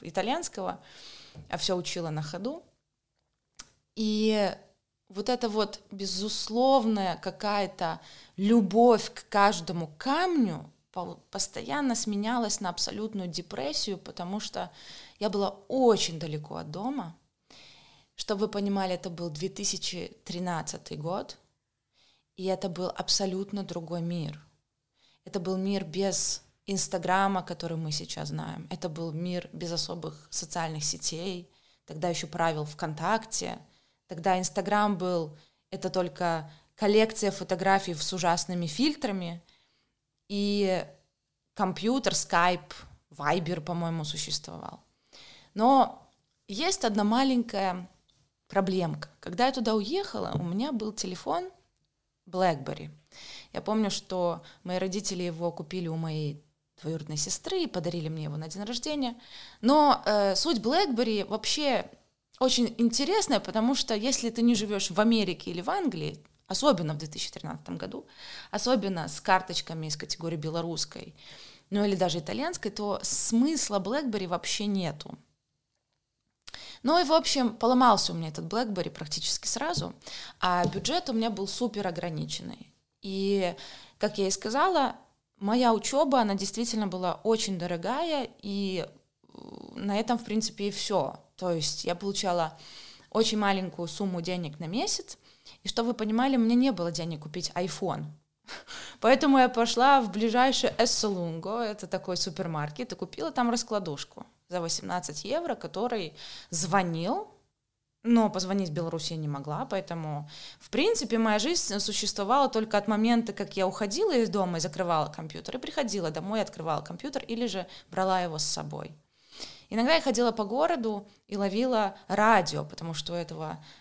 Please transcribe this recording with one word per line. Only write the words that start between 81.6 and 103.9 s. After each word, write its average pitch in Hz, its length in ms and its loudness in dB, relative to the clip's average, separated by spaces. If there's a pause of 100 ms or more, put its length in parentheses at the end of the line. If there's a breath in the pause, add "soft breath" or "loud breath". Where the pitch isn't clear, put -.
ограниченный. 165 840 -6 (280)
И, 190 540 0 (440 loud breath)
как - 200 0
я 196 100 2
и - 20 2
сказала, 269 680 2 (420)
моя 233 340 4
учёба, 269 480 4
она 208 140 2
действительно 214 520 -2
была 180 380 -4
очень 220 340 2
дорогая, 233 720 -2 (140)
и, 196 440 -2
э, - 520 -20 (380)
на 202 220 0
этом, 226 200 2
в 233 60 -8
принципе, 214 440 -2
и - 20 -4
всё. 190 460 0 (200)
То 180 140 -2
есть 160 340 -2
я 175 100 0
получала 180 640 -2 (520 loud breath)
очень 220 280 2
маленькую 190 500 0
сумму 190 320 -2
денег 170 400 -4
на 165 60 -8
месяц, 277 520 -4 (440 loud breath)
и, 196 60 -10
чтобы 233 200 0
вы 240 60 0
понимали, 226 420 2
мне 233 180 6
не 254 180 6
было 175 180 -2
денег 165 320 -4
купить 170 320 -6
iPhone. 180 500 -2 (420)
<laughs> - 540 -16
Поэтому 269 380 8
я 254 100 8
пошла 254 520 6
в 214 100 -2
ближайший 233 680 4
Эсселунго, 190 800 0
это 208 260 -6
такой 185 300 -4
супермаркет, 160 760 -4
и 175 40 -10
купила - 340 -6
там 240 200 2
раскладушку 202 760 -4 (220)